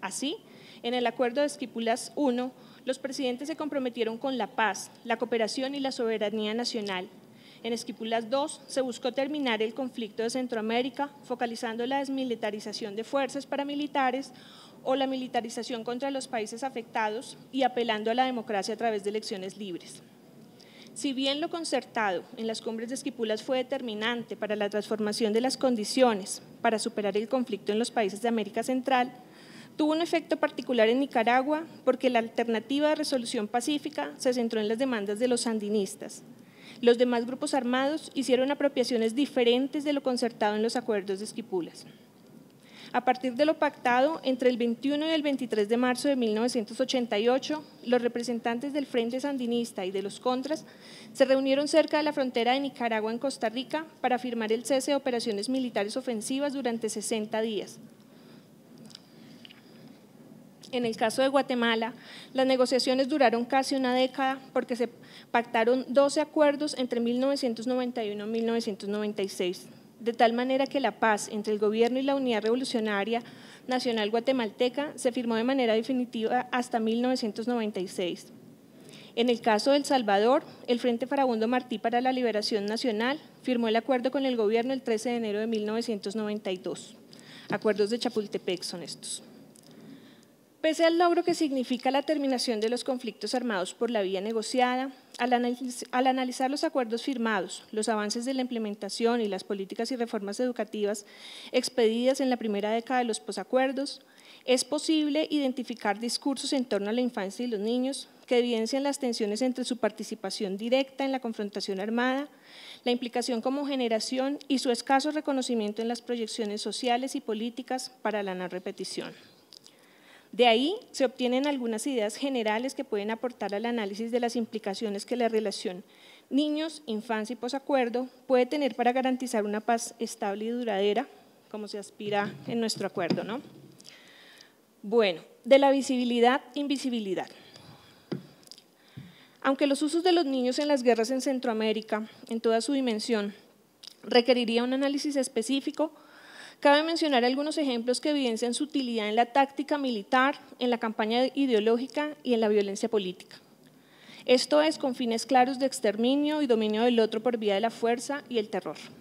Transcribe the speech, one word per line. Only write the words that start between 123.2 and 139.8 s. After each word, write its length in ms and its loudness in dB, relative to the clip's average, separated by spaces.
al 120 -4
análisis 440 -4
de 80 0
las 160 0
implicaciones 720 -4
que 80 -4
la 140 0
relación 560 -4
niños, 580 -2
infancia 480 -4
y 20 -20
posacuerdo 720 0
puede 180 6
tener 300 -2
para 160 4
garantizar 540 0
una 160 -2
paz 400 -2
estable 460 -6
y 20 -4
duradera, 580 0
como 160 -10
se 100 -8
aspira 560 -4
en 100 -2
nuestro 260 -2
acuerdo, 380 -2
¿no? 180 -6
Bueno, 400 2
de 160 8
la 100 8
visibilidad, 680 4
invisibilidad. 720 -2
Aunque 280 2
los 140 2